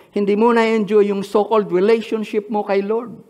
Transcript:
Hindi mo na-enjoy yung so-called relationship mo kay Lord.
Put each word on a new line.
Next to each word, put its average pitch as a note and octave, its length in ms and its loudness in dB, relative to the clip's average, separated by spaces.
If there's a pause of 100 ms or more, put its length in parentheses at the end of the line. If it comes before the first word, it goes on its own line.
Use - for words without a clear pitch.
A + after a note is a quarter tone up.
(140)
Hindi G3+ 240 0
mo A#3 160 4
na-enjoy G#3+ 560 2
yung G3 160 -4
so-called G#3 480 0
relationship G#3+ 720 0
mo G#3 160 -4
kay G3 240 -2
Lord. A#3 320 -6 (120)